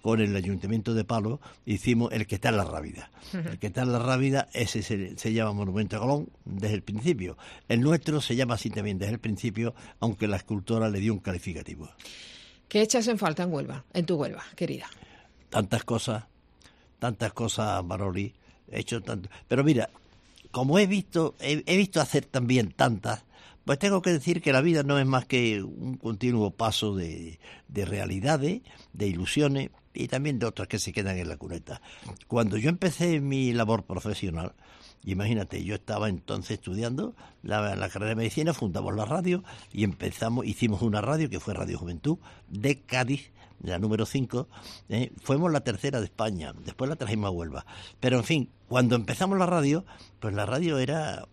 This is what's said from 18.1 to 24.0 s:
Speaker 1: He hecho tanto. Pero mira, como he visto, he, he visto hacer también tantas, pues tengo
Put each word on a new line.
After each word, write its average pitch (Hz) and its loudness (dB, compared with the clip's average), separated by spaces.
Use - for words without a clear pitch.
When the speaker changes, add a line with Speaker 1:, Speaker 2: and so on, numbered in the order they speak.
Speaker 1:
He 110 -4
hecho 110 -4
tanto. 98 -8
Pero 127 2
mira, 139 4
como 135 4
he 208 6
visto, 175 0
he, 147 0
he 175 6
visto 185 4
hacer 143 2
también 123 2
tantas, 110 2
pues 139 2
tengo 196 2